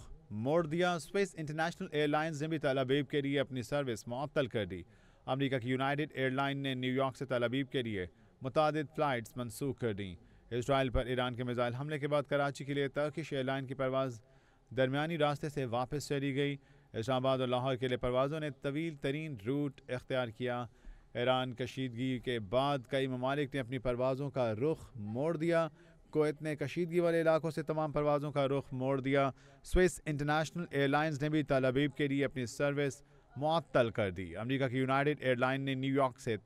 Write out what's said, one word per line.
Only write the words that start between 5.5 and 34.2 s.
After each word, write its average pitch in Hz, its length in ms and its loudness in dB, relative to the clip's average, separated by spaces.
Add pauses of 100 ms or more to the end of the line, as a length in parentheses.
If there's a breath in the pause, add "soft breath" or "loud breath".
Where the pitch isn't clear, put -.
की 120 100 -4
यूनाइटेड 139 480 0
एयरलाइन 135 420 0
ने 139 180 -2
न्यूयॉर्क 127 400 0
से - 100 -8
तल 123 180 0
अवीव 127 280 0
के 135 100 0
लिए 101 260 -4 (340 soft breath)
मुतादिद 151 460 2
फ़्लाइट्स 131 500 -2
मनसूख 123 400 -6
कर 113 160 0
दी। 95 220 -8 (360 soft breath)
इसराइल 135 380 2
पर 123 200 0
ईरान 123 260 -2
के 127 80 -4
मिसाइल 120 300 0
हमले 147 240 -6
के 135 100 -4
बाद 147 180 2
कराची 143 380 0
के 139 100 -4
लिए 139 160 0
टर्किश 147 420 -4
एयरलाइन 135 340 -2
की 131 100 -8
परवाज़ 131 440 -2 (500 soft breath)
दरमियानी 135 480 2
रास्ते 147 320 2
से 143 180 -2
वापस 127 400 -2
चली 139 240 0
गई। 139 260 0 (360 soft breath)
इस्लामाबाद 127 460 2
और 127 80 0
लाहौर 127 280 0
के 127 120 -2
लिए 123 100 0
परवाज़ों 131 420 0
ने 151 100 -4 (120)
तवील 151 400 -4
तरीन 151 440 -4
रूट 143 340 -2 (100)
इख्तियार 127 420 -2
किया। 123 240 -2 (640 soft breath)
ईरान 127 360 2
कशीदगी 127 680 -4
के 120 180 -2 (100)
बाद 135 420 2
कई 135 180 2
ममालिक 131 460 -2
ने 139 60 -2
अपनी 127 200 -4
परवाज़ों 131 500 0
का 123 240 0
रुख 147 340 -2 (240)
मोड़ 151 240 0
दिया। 165 320 2 (440 loud breath)
कुवैत 151 300 2
ने 151 140 -2
कशीदगी 170 440 -2
वाले 170 200 4
इलाकों 160 300 4
से 156 140 -4
तमाम 156 280 -2
परवाज़ों 147 380 2
का 139 160 2
रुख 135 280 -2
मोड़ 131 260 0
दिया। 135 320 2 (320 loud breath)
स्विस 180 420 4
इंटरनेशनल 151 680 -2
एयरलाइंस 143 480 2
ने 151 80 2
भी 156 140 4
तल 131 220 4
अवीव 135 320 2
के 147 100 2
लिए 139 160 2
अपनी 127 240 -2
सर्विस 143 540 -2 (340 soft breath)
मुअत्तल 147 560 2
कर 104 200 2
दी। 87 220 -8